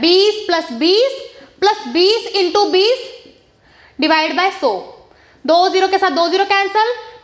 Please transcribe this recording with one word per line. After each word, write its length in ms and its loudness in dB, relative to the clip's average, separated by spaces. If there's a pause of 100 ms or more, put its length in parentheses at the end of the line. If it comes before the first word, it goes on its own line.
बीस 480 2
plus 300 -2
बीस 420 0 (380)
प्लस 340 0
बीस 480 0
into 300 0
बीस 360 0 (920)
डिवाइड 380 0
बाय 140 2
सौ। 240 -2 (680)
दो 240 4
ज़ीरो 180 2
के 100 0
साथ 140 0
दो 180 0
ज़ीरो 160 0
cancel, 500 0 (280)